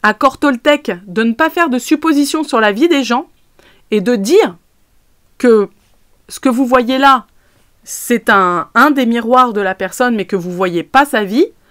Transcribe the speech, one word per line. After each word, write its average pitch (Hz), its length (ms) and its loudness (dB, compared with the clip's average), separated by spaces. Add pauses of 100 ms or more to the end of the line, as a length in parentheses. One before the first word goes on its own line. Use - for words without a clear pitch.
à 214 140 0
corps 269 240 -2
toltec, 294 520 0 (140)
de 190 160 -4
ne 226 120 0
pas 320 180 -2
faire 339 180 0
de 247 80 -2
suppositions 302 640 -2
sur 254 160 -2
la 214 120 2
vie 247 160 0
des 285 160 0
gens, 240 240 -4 (640)
et 214 100 0
de 240 140 0
dire 226 420 0 (800)
que 220 320 2 (580)
ce - 120 -16
que 269 100 0
vous 254 160 0
voyez 247 320 0
là, 269 300 2 (560)
c'est - 480 -4
un, 180 420 0
un 262 160 4
des 269 160 0
miroirs 233 480 2
de 208 80 -4
la 190 140 -2
personne, 233 400 -4
mais 196 100 -4
que 196 100 -6
vous 180 160 -6
voyez 175 300 -2
pas - 240 0
sa 233 180 -2
vie, 226 220 0 (260)